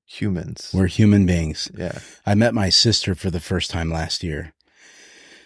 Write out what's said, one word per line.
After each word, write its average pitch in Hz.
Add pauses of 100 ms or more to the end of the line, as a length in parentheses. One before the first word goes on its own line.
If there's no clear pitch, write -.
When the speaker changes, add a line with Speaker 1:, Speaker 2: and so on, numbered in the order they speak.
Speaker 1:
humans. -
Speaker 2:
We're 95
human 104
beings. 82
Speaker 1:
Yeah. 90 (260)
Speaker 2:
I 101
met 113
my 104
sister 101
for 92
the 82
first -
time 82
last 80
year. 82 (920)